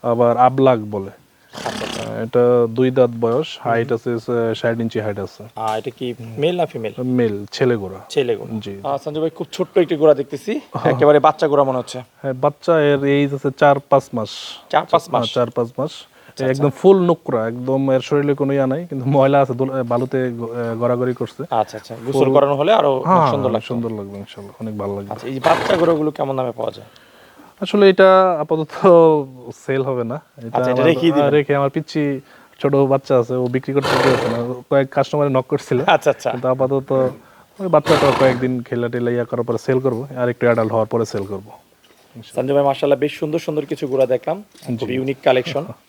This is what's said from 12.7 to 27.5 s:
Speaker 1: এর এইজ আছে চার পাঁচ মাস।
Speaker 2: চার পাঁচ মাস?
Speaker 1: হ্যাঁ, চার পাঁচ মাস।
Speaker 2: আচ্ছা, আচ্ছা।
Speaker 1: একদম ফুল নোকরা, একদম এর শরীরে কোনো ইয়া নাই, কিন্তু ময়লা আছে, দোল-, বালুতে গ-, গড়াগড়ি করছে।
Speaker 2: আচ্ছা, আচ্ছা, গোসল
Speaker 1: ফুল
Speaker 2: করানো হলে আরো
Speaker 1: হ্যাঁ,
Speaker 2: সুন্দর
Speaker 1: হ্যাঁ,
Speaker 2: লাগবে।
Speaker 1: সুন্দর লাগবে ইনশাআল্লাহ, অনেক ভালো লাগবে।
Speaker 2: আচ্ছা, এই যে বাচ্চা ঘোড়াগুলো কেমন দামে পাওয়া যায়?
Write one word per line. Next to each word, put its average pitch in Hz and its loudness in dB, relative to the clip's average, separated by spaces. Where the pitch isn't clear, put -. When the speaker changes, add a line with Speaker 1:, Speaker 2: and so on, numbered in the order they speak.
Speaker 1:
এর 143 2
এইজ 143 0
আছে 139 -4
চার 143 6
পাঁচ 139 4
মাস। 110 -4
Speaker 2:
চার 156 2
পাঁচ 165 2
মাস? 120 -2
Speaker 1:
হ্যাঁ, 117 -2
চার 123 0
পাঁচ 117 -4
মাস। 151 -6
Speaker 2:
আচ্ছা, - -10
আচ্ছা। 135 0
Speaker 1:
একদম 143 2
ফুল 190 6
নোকরা, 160 0
একদম 131 -2
এর 131 2
শরীরে 143 0
কোনো 139 -2
ইয়া 135 0
নাই, 151 -4
কিন্তু 131 -8
ময়লা 139 4
আছে, 135 0
দোল-, 131 -4
বালুতে 127 -2
গ-, 117 -6
গড়াগড়ি 123 0
করছে। - -8
Speaker 2:
আচ্ছা, 110 -2
আচ্ছা, 113 -14
গোসল 139 2
Speaker 1:
ফুল 135 2
Speaker 2:
করানো 139 4
হলে 151 2
আরো 143 2
Speaker 1:
হ্যাঁ, 165 4
Speaker 2:
সুন্দর 139 0
Speaker 1:
হ্যাঁ, 127 0
Speaker 2:
লাগবে। 110 -4
Speaker 1:
সুন্দর 117 -4
লাগবে 101 -10
ইনশাআল্লাহ, 98 -16
অনেক 107 -10
ভালো 101 -6
লাগবে। 101 -10
Speaker 2:
আচ্ছা, 113 -12
এই 135 -8
যে 131 -6
বাচ্চা 165 0
ঘোড়াগুলো 160 2
কেমন 139 -4
দামে 127 -4
পাওয়া 113 -6
যায়? - -20